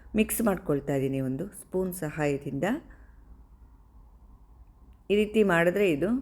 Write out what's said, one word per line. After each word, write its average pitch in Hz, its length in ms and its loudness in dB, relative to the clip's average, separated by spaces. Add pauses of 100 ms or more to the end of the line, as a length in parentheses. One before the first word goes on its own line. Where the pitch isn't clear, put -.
(140)
ಮಿಕ್ಸ್ 214 280 0
ಮಾಡ್ಕೊಳ್ತಾ 151 540 0
ಇದ್ದೀನಿ 135 240 -2
ಒಂದು 135 320 -4
ಸ್ಪೂನ್ 185 420 -6
ಸಹಾಯದಿಂದ. 147 720 -4 (2500)
ಈ 196 60 2
ರೀತಿ 214 260 2
ಮಾಡಿದ್ರೆ 180 480 4
ಇದು 156 180 0 (120)